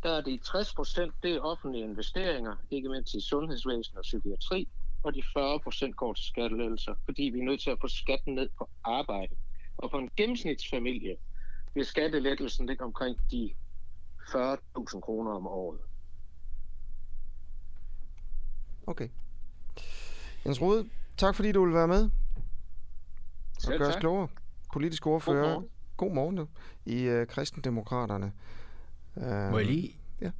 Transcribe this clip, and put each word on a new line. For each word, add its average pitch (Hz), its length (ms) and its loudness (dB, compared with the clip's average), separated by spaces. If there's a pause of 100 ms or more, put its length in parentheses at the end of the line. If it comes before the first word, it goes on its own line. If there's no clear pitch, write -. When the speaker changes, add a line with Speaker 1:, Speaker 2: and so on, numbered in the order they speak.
Speaker 1:
der 165 80 0
er 156 100 2
det 131 220 -4
tres - 320 -2
procent, - 480 2
det 175 100 0
er 147 80 0
offentlige 135 440 -4
investeringer, 113 720 0 (140)
ikke 131 180 -2
mindst 131 260 -2
i 104 60 -2
sundhedsvæsen 127 760 -2
og - 60 -4
psykiatri, 117 680 2 (340)
og 147 120 4
de 135 80 2 (140)
fyrre 143 240 2
procent - 360 -2
går 117 160 -2
til - 120 -2
skattelettelser, 113 720 0 (100)
fordi 143 180 0
vi 123 180 0
er 127 40 0
nødt 135 160 0
til 143 100 0
at 123 100 2
få 120 80 2
skatten - 460 2
ned 131 140 0 (100)
på 117 100 -6 (160)
arbejde. 113 500 0 (440)
Og 135 120 -2
for 143 80 0
en 127 180 -2
gennemsnitsfamilie 131 1000 0 (580)
vil 139 120 2
skattelettelsen 139 800 2
ligge 127 180 -2
omkring 123 340 -2 (120)
de 120 200 0 (840)
fyrre 131 240 2 (200)
tusind 107 260 -6
kroner 110 300 -2
om 95 140 -4
året. 92 320 -4 (3000)
Speaker 2:
Okay. 120 220 -2 (1400)
Jens 135 160 0
Rohde, 214 260 4 (280)
tak 190 180 6
fordi 208 180 2
du 190 120 8
vil 170 100 6
være 165 140 8
med. 190 140 8 (1500)
Og - 60 0
Speaker 1:
Selv 139 160 4
Speaker 2:
gør 143 100 4
os 165 60 4
Speaker 1:
tak. 156 60 0
Speaker 2:
klogere. 165 280 2 (440)
Politisk 156 340 0
ordfører. 151 380 4
Speaker 1:
God 160 100 4
morgen. 180 140 -6 (280)
Speaker 2:
God 196 160 0
morgen, 156 240 0
du. 156 100 -4 (380)
I, 123 180 -2
øh, 120 240 2
Kristendemokraterne. 117 1080 -2 (840)
Speaker 3:
Må - 60 -6
jeg 101 300 -2
Speaker 2:
Øhm, 110 40 4 (100)
Speaker 3:
lige 156 300 0 (240)
Speaker 2:
ja. 180 200 -4